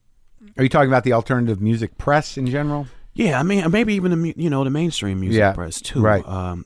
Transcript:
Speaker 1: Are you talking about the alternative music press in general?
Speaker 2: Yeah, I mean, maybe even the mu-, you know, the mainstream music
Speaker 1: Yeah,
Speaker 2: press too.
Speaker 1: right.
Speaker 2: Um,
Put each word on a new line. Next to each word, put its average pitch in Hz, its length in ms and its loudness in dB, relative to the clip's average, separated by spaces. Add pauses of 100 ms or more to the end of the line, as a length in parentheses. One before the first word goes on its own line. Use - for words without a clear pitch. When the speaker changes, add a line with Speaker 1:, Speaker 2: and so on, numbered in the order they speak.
(580)
Speaker 1:
Are 131 60 2
you 135 60 4
talking - 200 4
about 127 140 4
the 127 100 2
alternative 117 480 0
music 110 360 -2
press 147 400 0
in 131 100 -4
general? 147 400 -4 (260)
Speaker 2:
Yeah, 165 260 0
I 135 40 0
mean, 180 280 2
maybe 214 240 2
even 185 160 0
the 170 60 2
mu-, 165 200 -2
you 170 100 -2
know, 139 160 0
the 135 60 -2
mainstream 139 500 -2
music 101 200 2
Speaker 1:
Yeah, 101 140 4
Speaker 2:
press 87 280 -8
too. - 200 -4
Speaker 1:
right. 107 260 4
Speaker 2:
Um, 90 380 -6